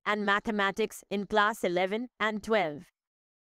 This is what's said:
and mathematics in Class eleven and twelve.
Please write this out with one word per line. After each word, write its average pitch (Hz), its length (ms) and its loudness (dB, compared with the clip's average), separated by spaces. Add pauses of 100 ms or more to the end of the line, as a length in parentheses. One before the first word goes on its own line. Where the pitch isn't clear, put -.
and 208 220 0
mathematics 202 840 0
in 202 160 -2
Class 208 360 2
eleven 190 440 0 (120)
and 214 220 -2
twelve. 175 440 0 (640)